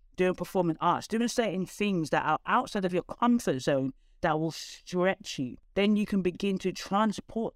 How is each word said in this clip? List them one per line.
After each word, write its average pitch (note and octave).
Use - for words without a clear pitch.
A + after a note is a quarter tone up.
doing F3+
performing F3
arts, E3
doing A3+
certain F#3
things F#3
that D3+
are D3+
outside G#3+
of F3+
your F3
comfort A#3
zone C3+
that D#3
will D#3+
stretch -
you. B2
Then G3+
you G#3
can G3
begin F#3
to F#3
transport A3